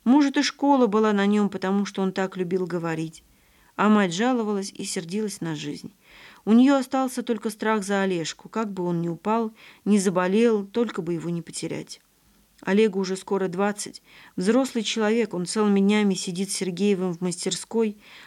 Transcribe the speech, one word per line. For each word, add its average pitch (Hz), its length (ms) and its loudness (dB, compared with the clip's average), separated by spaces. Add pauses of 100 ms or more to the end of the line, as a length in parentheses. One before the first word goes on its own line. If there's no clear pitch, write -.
Может, 277 340 4
и 285 40 2
школа 269 460 2
была 214 260 2
на 196 120 2
нём, 208 240 2
потому 196 360 -2
что 196 160 -6
он 190 100 0
так 190 260 -4
любил 185 280 -2
говорить. 165 580 -6 (520)
А 202 140 4
мать 202 240 4
жаловалась 208 580 -2
и - 120 -12
сердилась 190 580 -6
на 165 140 -4
жизнь. 147 380 -10 (520)
У 202 80 4
неё 262 240 6
остался 262 460 -2
только 226 260 -4
страх 214 340 -2
за 196 180 -2
Олежку, 180 480 -4
как 220 220 -6
бы 185 120 -6
он 175 180 -2
ни 170 60 -4
упал, 220 460 -4 (320)
ни 208 120 4
заболел, 196 680 2
только 220 360 -4
бы 170 120 -4
его 165 160 -6
не 170 120 -4
потерять. 165 600 -10 (600)
Олегу 196 380 2
уже 190 180 -4
скоро 190 300 -4
двадцать. 202 540 -4 (340)
Взрослый 233 480 0
человек, 220 500 0
он 180 120 -4
целыми 208 340 2
днями 202 340 4
сидит 185 380 -4
с - 40 -4
Сергеевым 185 580 0
в 170 80 -8
мастерской. 202 760 -4 (300)